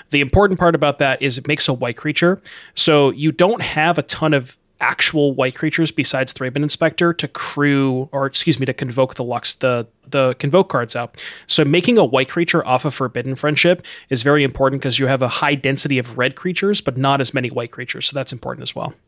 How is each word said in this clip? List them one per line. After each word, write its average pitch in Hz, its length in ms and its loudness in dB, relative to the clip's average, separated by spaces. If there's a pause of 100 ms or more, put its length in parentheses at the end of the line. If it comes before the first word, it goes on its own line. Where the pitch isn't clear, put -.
(100)
The 143 100 2
important 185 400 2
part 170 160 4
about 143 240 0
that 135 200 2
is 135 160 0
it 131 120 -6
makes 147 180 0
a 147 60 0
white 120 240 -4
creature. 170 440 0 (360)
So 143 340 4
you 147 220 -2
don't 190 280 2
have 160 380 0
a 143 40 -2
ton - 320 -2
of 127 220 -2 (240)
actual 139 540 0
white 127 220 -2
creatures 156 340 -2
besides 135 420 -2
Thraben 135 300 -4
Inspector 170 520 0
to - 120 -6
crew, 139 840 -2
or 139 140 -2
excuse 131 340 0
me, 135 60 -2
to 127 60 -4
convoke 131 440 -2
the 127 80 -6
Lux, 120 300 -4
the, 123 340 -2 (200)
the 131 300 2
convoke 175 300 2
cards 120 260 -2
out. 120 260 -8 (280)
So - 160 2
making 175 340 4
a 190 60 6
white 127 240 2
creature 170 360 -2
off 127 200 0
of 147 100 -2
Forbidden 131 400 -4
Friendship 151 500 0 (260)
is 123 120 -2
very 143 220 4
important 135 360 2
'cause 131 200 -2
you 135 80 2
have 131 140 2
a 127 60 0
high 147 280 0
density 135 420 0
of 120 200 -6
red 131 180 0
creatures, 196 440 -2
but 127 160 -4
not 139 240 2
as 127 140 -2
many 127 160 -2
white 120 220 -6
creatures. 123 340 -8
So - 80 -4
that's 135 180 -4
important 123 300 -8
as - 140 -8
well. - 180 -8 (140)